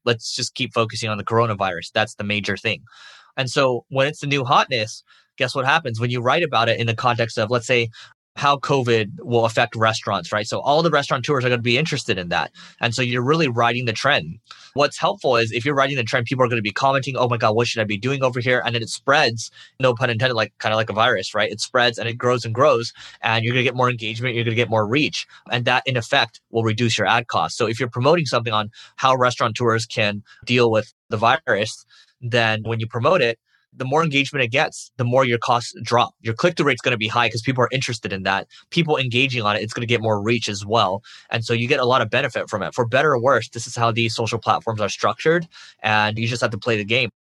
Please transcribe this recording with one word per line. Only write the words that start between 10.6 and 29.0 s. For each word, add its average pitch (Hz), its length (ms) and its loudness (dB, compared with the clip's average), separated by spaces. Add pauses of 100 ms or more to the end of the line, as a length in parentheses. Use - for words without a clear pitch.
all 147 200 4
the 170 100 2
restaurateurs 139 520 0
are 127 60 2
gonna 123 120 0
be 120 160 2
interested 135 400 -2
in 87 120 -8
that. 85 220 -2 (280)
And 117 160 -2
so 131 60 -2
you're 123 240 -2
really 156 240 2
riding 120 340 0
the 117 80 -2
trend. 104 480 -2 (360)
What's 143 220 0
helpful 160 380 0
is 117 160 2
if 117 140 -4
you're 143 100 0
riding 139 220 2
the 120 80 -2
trend, 123 200 0
people 127 200 2
are - 20 2
gonna 117 140 0
be 104 100 -4
commenting, 135 460 0
"Oh 123 100 2
my 120 80 0
God, 113 180 2
what 117 140 2
should 117 140 -4
I 107 40 2
be 104 120 -4
doing 131 260 -2
over 127 160 0
here?" 123 260 0
And 120 80 -2
then 117 80 -2
it 110 60 -8
spreads, 131 640 0 (260)
no 127 160 4
pun 120 160 0
intended, 120 260 0
like, 110 260 -2
kinda 107 160 2
like 110 120 0
a 101 40 -4
virus, 107 420 0
right? 104 160 0
It 110 80 -10
spreads 120 380 0
and 107 100 -4
it 117 100 -6
grows 123 280 0
and 113 100 -4
grows, 123 380 2 (280)
and 113 220 0
you're 117 100 0
gonna 127 100 2
get 123 120 0
more 127 140 2
engagement, 113 460 -4
you're 117 100 0
gonna 117 100 0
get 117 140 2
more 107 180 2
reach. 127 400 -2 (240)
And 120 140 -2
that, 127 200 2
in 123 120 0
effect, 120 420 0 (100)
will 113 140 0
reduce 113 340 0
your 101 100 2
ad 117 200 2
costs. 82 300 -2
So 117 100 0
if 113 100 -2
you're 127 120 -2
promoting 143 360 2
something 117 280 -2
on 107 160 0 (260)
how 131 200 2